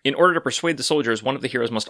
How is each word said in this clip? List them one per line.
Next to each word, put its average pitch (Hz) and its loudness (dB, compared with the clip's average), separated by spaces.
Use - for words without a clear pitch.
In 139 0
order 175 6
to 165 0
persuade 165 -2
the 131 -6
soldiers, 117 0
one 131 -2
of 135 -8
the 123 -2
heroes 117 0
must 110 -4